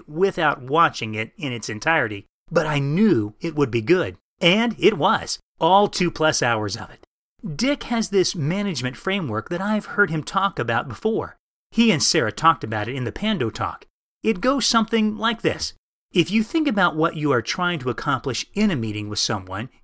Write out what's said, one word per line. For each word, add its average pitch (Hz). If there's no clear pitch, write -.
without 156
watching 131
it 110
in 135
its 113
entirety, 110
but 165
I 147
knew 143
it 160
would 139
be 117
good. 120
And 214
it 185
was, 156
all 190
two 175
plus 156
hours 107
of -
it. -
Dick 285
has 226
this 190
management 156
framework 175
that 175
I've 208
heard 196
him 156
talk 196
about 117
before. 139
He 226
and 147
Sarah 123
talked 160
about 107
it 131
in 127
the 110
Pando 196
Talk. -
It 202
goes 269
something 220
like 226
this. -
If 170
you 220
think 311
about 185
what 160
you 147
are 120
trying 175
to 123
accomplish 131
in 208
a 160
meeting 107
with 104
someone, 98